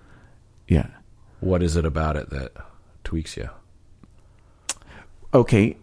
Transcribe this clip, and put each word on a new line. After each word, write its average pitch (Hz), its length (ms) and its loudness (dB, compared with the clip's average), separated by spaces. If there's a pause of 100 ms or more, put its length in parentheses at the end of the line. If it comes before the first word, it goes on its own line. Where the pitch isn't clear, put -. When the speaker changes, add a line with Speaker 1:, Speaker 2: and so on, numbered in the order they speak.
(680)
Speaker 1:
Yeah. 78 220 2 (500)
Speaker 2:
What 92 240 0
is 82 140 0
it 82 80 0
about 78 320 -2
it 69 140 -8
that 67 200 -10 (540)
tweaks - 320 -6
you? - 120 -10 (1800)
Speaker 1:
Okay, 117 500 4